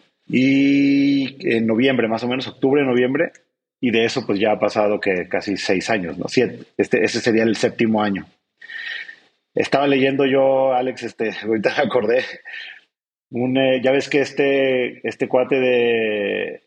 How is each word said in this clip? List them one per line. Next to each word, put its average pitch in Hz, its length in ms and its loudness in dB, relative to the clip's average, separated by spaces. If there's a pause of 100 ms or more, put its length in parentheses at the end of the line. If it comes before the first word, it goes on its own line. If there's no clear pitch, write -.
(260)
y 139 1080 2 (180)
en 113 120 0
noviembre, 117 420 2
más 113 160 -4
o 120 40 -4
menos, 123 200 -4
octubre, 139 340 2
noviembre, 131 500 0 (480)
y 127 100 0
de 113 140 2
eso 113 220 -2
pues 98 140 0
ya 110 120 2
ha 123 60 -2
pasado 104 420 0
que 90 280 -2
casi 95 280 -4
seis - 340 -2
años, 87 280 -4
¿no? - 100 -6
Siete, 107 360 0 (120)
este, 98 280 2
ese 113 160 -2
sería 113 240 2
el 113 120 0
séptimo 110 460 0
año. 98 240 -4 (1300)
Estaba 143 320 0
leyendo 135 400 2
yo, 135 460 2
Alex, 127 320 -2
este, 110 340 -6
<laughs> - 60 -12
ahorita 113 320 0
me 147 80 0
acordé, 117 400 0 (1080)
un, 127 280 -2
eh, 131 240 2
ya 131 100 2
ves 139 160 0
que 147 120 2
este, 135 840 0
este 113 220 -4
cuate 127 320 2
de 110 1080 0